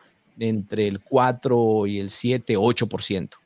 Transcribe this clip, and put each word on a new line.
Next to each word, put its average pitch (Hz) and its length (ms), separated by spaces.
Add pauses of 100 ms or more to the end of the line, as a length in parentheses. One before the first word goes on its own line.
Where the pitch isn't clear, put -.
(380)
entre 107 500
el 98 140
cuatro 120 880
y 101 120
el 98 120
siete, 120 440
ocho 113 320
por - 140
ciento - 440